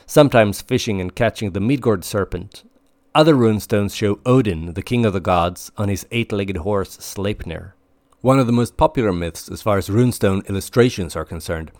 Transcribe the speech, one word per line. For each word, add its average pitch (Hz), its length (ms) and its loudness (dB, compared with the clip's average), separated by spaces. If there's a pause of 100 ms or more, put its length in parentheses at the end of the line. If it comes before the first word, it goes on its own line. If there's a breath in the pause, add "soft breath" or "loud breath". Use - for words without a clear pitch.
sometimes 120 560 4
fishing 117 400 -2
and 90 140 -6
catching 110 360 -2
the 92 80 -4
Midgard 113 440 0
serpent. 92 600 -6 (520)
Other 156 180 6
runestones 107 640 2
show 104 280 0
Odin, 98 500 0
the 95 100 -6
king 120 200 0
of 104 100 2
the 98 60 -2
gods, 90 580 -2
on 101 120 -2
his 98 220 -4
eight-legged 101 460 -4
horse 95 400 -4
Sleipnir. 95 720 -8 (500)
One 131 160 4
of 135 80 4
the 117 80 2
most 120 240 0
popular 127 340 0
myths, 85 380 -6
as 92 140 -12
far 101 160 0
as 92 100 -6
runestone 101 580 0
illustrations 101 680 0
are 80 100 -6
concerned, 80 540 -8